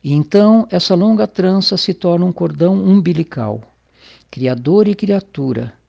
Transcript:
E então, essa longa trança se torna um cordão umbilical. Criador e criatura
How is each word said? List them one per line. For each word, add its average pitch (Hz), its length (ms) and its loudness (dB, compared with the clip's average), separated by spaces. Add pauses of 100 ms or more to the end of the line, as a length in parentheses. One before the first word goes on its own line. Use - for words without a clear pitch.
E 143 80 -4
então, 208 580 2
essa 180 240 -2
longa 208 320 2
trança 185 520 -2
se 185 160 -4
torna 175 320 0
um 175 80 -2
cordão 170 420 -2
umbilical. 165 880 0 (680)
Criador 131 600 0
e 202 40 -2
criatura 139 800 -4 (160)